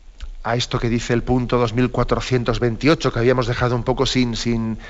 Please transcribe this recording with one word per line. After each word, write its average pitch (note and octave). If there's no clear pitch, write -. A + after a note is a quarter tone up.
a A#2
esto B2
que A#2+
dice A#2
el A#2
punto B2
dos A#2
mil B2
cuatrocientos A#2+
veintiocho, B2
que A#2
habíamos B2+
dejado B2
un A2+
poco B2+
sin, B2
sin, A2+